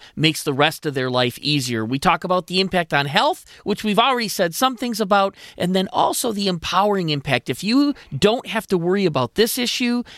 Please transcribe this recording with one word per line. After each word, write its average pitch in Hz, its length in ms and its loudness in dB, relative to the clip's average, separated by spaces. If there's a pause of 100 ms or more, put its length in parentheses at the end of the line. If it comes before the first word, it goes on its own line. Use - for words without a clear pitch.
(160)
makes 151 280 0
the 151 100 -2
rest 147 340 0
of 139 80 -4
their 131 160 0
life 123 280 0
easier. 123 460 -2
We 127 140 -2
talk 175 240 2
about 180 240 -2
the 180 120 0
impact 180 360 0
on 139 100 2
health, 220 400 0 (180)
which 202 200 -4
we've 208 160 2
already 240 280 2
said 175 280 -2
some 262 200 0
things 233 240 -6
about, 196 360 2 (200)
and 185 200 -2
then 190 180 0
also - 380 0
the 202 160 -4
empowering 185 640 0
impact. 139 380 -2
If - 160 -6
you 277 300 2 (240)
don't 220 300 2
have 202 200 -6
to 196 100 2
worry 185 280 2
about 131 300 -2
this 226 240 2
issue, 240 420 -2 (160)